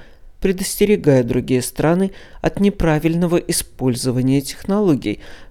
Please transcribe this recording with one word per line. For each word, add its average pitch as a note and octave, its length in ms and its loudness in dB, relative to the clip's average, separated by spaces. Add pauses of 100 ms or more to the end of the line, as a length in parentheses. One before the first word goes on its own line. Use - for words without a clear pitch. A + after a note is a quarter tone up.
(420)
предостерегая F#3 840 2
другие B2 380 0
страны F3 500 0 (300)
от - 180 -2
неправильного E3+ 800 2
использования B2+ 1040 -2
технологий, F3+ 800 -2 (300)